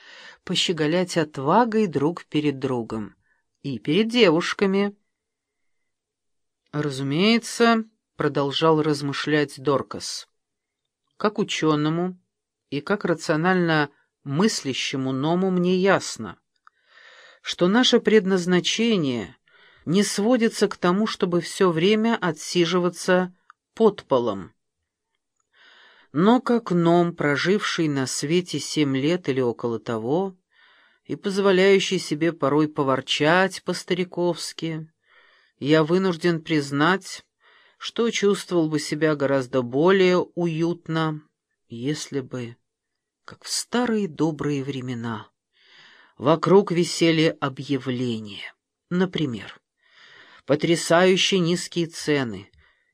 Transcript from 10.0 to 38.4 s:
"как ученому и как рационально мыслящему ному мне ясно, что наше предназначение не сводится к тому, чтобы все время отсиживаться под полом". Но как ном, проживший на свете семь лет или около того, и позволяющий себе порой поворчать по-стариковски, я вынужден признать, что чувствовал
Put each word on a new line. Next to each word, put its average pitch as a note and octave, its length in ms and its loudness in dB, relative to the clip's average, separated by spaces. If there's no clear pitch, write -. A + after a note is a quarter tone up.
"как G#3+ 220 -2
ученому D#3+ 800 -2
и - 100 -6
как G3+ 260 -4
рационально E3 840 0
мыслящему C#3 880 -2
ному E3 380 0
мне F3+ 280 0
ясно, E3 600 -2
что - 260 -2
наше A#3 320 4
предназначение F3+ 1400 0
не F#3+ 180 2
сводится A3 640 0
к - 100 -4
тому, F#3+ 300 0
чтобы F3 340 -2
все F#3 300 0
время G#3+ 500 2
отсиживаться F3+ 1120 0
под G#3 300 2
полом". A2 480 -2
Но A3 220 6
как A#3 320 -2
ном, E3+ 420 4
проживший D#3 760 -2
на C3+ 180 -2
свете E3+ 500 -2
семь C#3 380 -2
лет E3 320 -2
или C3 140 0
около A#2 380 -2
того, B2+ 540 -4
и D3 140 -8
позволяющий G3 840 2
себе D#3+ 340 -2
порой D3+ 340 2
поворчать D3+ 960 0
по-стариковски, E3+ 1300 -6
я D#3 240 4
вынужден E3+ 580 0
признать, D#3 840 0
что - 340 -4
чувствовал F#3 580 0